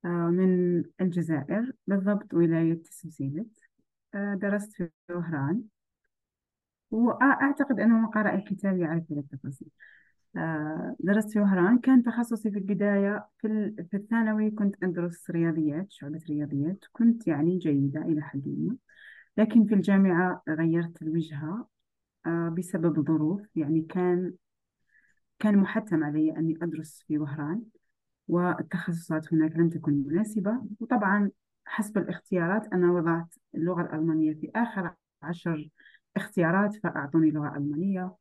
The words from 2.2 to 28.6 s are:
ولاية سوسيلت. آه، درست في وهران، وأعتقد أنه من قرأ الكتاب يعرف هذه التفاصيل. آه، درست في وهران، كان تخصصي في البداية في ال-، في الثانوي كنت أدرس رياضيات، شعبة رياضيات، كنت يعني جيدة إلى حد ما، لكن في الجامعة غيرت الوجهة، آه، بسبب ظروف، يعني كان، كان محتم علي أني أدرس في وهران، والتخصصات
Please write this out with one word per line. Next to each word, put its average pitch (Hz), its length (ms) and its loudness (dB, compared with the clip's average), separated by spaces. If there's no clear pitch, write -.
ولاية 165 500 2
سوسيلت. 160 760 -10
آه، 202 200 -4
درست 202 380 -2
في 170 160 -6
وهران، 165 540 -2
وأعتقد 262 880 2
أنه 226 200 6
من 220 80 2
قرأ 214 280 0
الكتاب 196 420 -2
يعرف 165 340 0
هذه 147 80 -4
التفاصيل. 139 480 -12
آه، 160 600 -6
درست 214 320 0
في 214 80 0
وهران، 196 400 4
كان 254 240 6
تخصصي 233 480 -4
في 202 60 -4
البداية 202 720 0
في 220 100 -6
ال-، 208 440 -4
في 202 60 -4
الثانوي 214 540 0
كنت 202 320 -2
أدرس 175 460 -4
رياضيات، 165 600 0
شعبة 147 380 -12
رياضيات، 147 600 -4
كنت 233 360 2
يعني 165 300 2
جيدة 143 440 0
إلى 160 200 0
حد 139 260 -8
ما، 156 300 -4
لكن 220 280 6
في 214 100 2
الجامعة 185 760 4
غيرت 165 520 0
الوجهة، 156 680 -6
آه، 170 320 -2
بسبب 165 500 0
ظروف، 160 340 0
يعني 156 260 0
كان، 180 520 0
كان 208 180 4
محتم 190 460 0
علي 156 340 0
أني 165 240 0
أدرس 160 460 -8
في 151 100 -2
وهران، 151 460 -4
والتخصصات 170 1080 -2